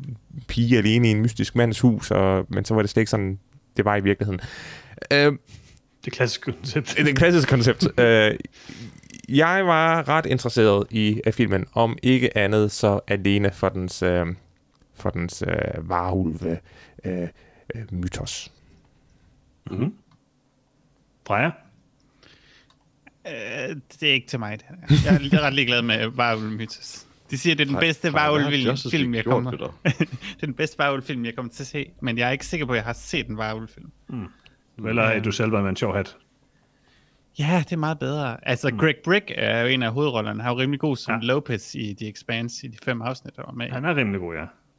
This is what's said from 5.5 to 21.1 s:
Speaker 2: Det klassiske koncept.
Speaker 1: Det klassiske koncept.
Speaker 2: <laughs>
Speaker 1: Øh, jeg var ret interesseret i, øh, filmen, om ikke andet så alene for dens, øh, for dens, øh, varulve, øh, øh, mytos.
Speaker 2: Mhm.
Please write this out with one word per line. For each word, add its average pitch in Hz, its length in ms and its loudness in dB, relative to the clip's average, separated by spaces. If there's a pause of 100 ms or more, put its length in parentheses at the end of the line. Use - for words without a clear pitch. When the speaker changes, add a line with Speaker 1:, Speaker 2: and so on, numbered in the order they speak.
Speaker 2:
Det 127 80 -8
klassiske - 380 -2
koncept. - 460 -4
Speaker 1:
Det 147 180 2
klassiske 170 340 6
koncept. 127 440 4
Speaker 2:
<laughs> - 60 -2
Speaker 1:
Øh, 110 360 6 (920)
jeg 170 360 4
var 165 440 4
ret 156 160 2
interesseret 110 640 4
i, 107 360 2
øh, 113 80 2
filmen, 98 400 2
om 117 300 2
ikke 127 340 4
andet 104 340 4
så 101 360 2
alene 101 440 2
for - 180 0
dens, 92 340 -6
øh, 90 220 2 (680)
for - 140 -4
dens, - 380 -6
øh, 82 420 -4
varulve, 87 680 -2 (460)
øh, 92 160 -4 (540)
øh, 113 60 -10 (100)
mytos. - 600 -8 (1200)
Speaker 2:
Mhm. 120 220 -4 (1300)